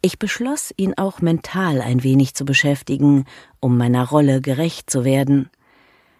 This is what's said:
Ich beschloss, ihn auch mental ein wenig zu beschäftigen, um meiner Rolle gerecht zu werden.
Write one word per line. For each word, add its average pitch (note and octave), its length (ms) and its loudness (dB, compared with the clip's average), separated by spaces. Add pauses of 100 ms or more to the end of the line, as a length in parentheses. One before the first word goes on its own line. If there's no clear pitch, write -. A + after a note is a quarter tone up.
Ich - 200 -2
beschloss, B3 560 -6
ihn F#3+ 200 -2
auch G3 240 -4
mental E3 600 -2
ein B2 240 -2
wenig C3+ 300 2
zu C#3 100 -8
beschäftigen, C#3 800 2 (340)
um B2 180 0
meiner A#2+ 320 2
Rolle C#3 320 2
gerecht C#3 500 -4
zu B2+ 140 -2
werden. C3+ 460 2 (680)